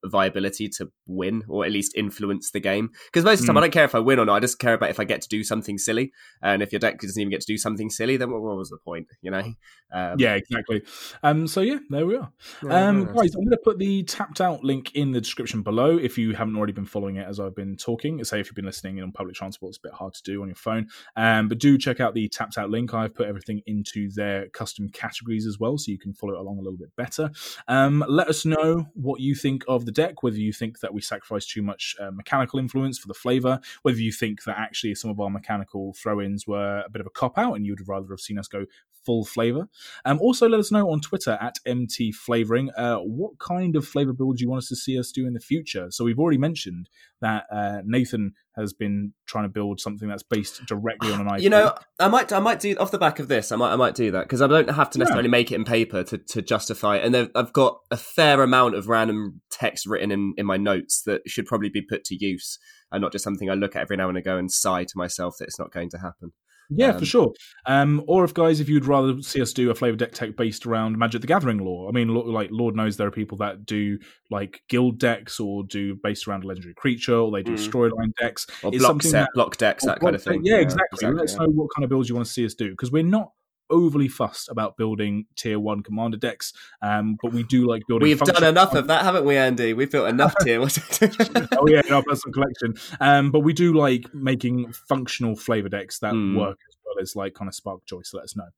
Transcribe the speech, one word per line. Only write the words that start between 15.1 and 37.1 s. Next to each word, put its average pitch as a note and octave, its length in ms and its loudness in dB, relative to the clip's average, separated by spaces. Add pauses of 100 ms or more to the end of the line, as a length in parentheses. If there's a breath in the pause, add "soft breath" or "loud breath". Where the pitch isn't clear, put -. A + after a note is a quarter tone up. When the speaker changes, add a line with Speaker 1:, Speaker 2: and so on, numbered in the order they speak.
Speaker 2:
the B2 80 0
description A2+ 420 -6
below A#2+ 340 4
if C3+ 220 0
you A2 160 0
haven't A2 220 -4
already G#2 160 -2
been G2 140 -8
following G2 300 -6
it G2 100 -8
as G2+ 140 -10
I've F#2+ 160 -8
been G2 200 -8
talking. C3 460 -4
Say G#2+ 160 -4
if G2 80 -4
you've - 80 -20
been G2 120 -10
listening F#2+ 320 -10
in F#2 60 -10
on F#2 80 -10
public F#2 220 -10
transport, F#2+ 360 -12
it's - 80 -20
a D#2+ 100 -16
bit - 60 -16
hard F#2+ 200 -12
to - 80 -18
do G2+ 200 -6
on F#2+ 60 -8
your F#2 80 -12
phone. A2 320 -4 (280 loud breath)
Um, A2 320 4
but A#2 100 -2
do C#3 200 6
check C3 220 -2
out A2 140 2
the G#2+ 140 0
Tapped G#2 300 -8
Out G#2 120 -4
link. A#2 240 -4
I've A2 200 -2
put A#2 120 -2
everything G#2 400 -8
into G#2 460 -4
their G2+ 380 -4
custom G#2 400 -8
categories A2+ 560 -6
as G#2 120 -6
well, A#2+ 200 0
so C#3+ 120 -8
you G2 80 -6
can G2+ 140 -10
follow G2+ 220 -8
it F2+ 60 -10
along G2 180 -8
a G2 40 -10
little F#2 160 -10
bit - 180 -18
better. D3 340 -6 (360 loud breath)
Um, C#3 420 4
let D#3 200 2
us D#3 160 -2
know D#3+ 500 2
what C3 260 -4
you C3+ 140 0
think C3+ 340 -2
of B2 180 0
the A2 100 -6
deck, E3 280 0
whether A2+ 120 0
you G#2+ 160 -2
think A2+ 280 -8
that F#2+ 120 -8
we G#2 80 -6
sacrifice G#2 460 -8
too - 160 -6
much, - 380 -6
uh, G2 100 -10
mechanical B2 480 -2
influence C3+ 400 -4
for - 100 -16
the F#2+ 60 -10
flavour, B2+ 460 0 (220 loud breath)
whether B2 160 2
you A2+ 140 0
think G#2+ 320 -6
that G#2 140 -6
actually A2 360 -6
some A2 160 -8
of G#2 100 -6
our G2+ 100 -4
mechanical G2 640 -8
throw-ins G2+ 520 -4
were G2+ 380 -4
a F2 60 -16
bit G#2+ 100 -12
of G2 60 -10
a F#2+ 40 -14